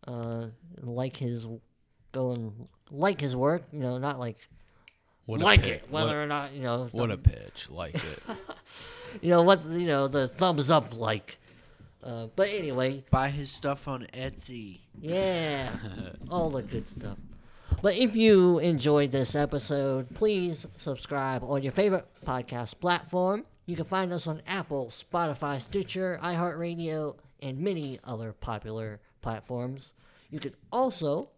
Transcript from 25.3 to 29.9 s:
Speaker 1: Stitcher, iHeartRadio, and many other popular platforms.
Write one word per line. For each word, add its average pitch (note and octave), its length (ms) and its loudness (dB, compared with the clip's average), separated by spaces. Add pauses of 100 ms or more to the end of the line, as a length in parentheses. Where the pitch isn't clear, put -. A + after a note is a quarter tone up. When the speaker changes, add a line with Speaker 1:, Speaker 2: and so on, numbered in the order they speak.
Speaker 1:
Stitcher, F#3 640 -4
iHeartRadio, E3 960 -4 (240)
and C3+ 180 -8
many D#3 440 -4
other A2+ 300 -8
popular A2 680 -8 (200)
platforms. B2 720 -8 (380)